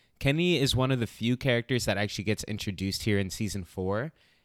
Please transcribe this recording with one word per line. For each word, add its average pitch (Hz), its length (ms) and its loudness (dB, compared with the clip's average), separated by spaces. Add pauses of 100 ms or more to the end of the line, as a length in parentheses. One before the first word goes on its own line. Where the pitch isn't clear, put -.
(180)
Kenny 165 400 2
is 131 180 2
one 127 140 2
of 131 100 2
the 110 60 0
few 120 320 0
characters 120 480 0
that 98 120 2
actually 104 260 -2
gets 104 220 0
introduced 98 580 -4
here 101 160 2
in 95 100 -2
season 98 360 -6
four, 101 480 -4 (320)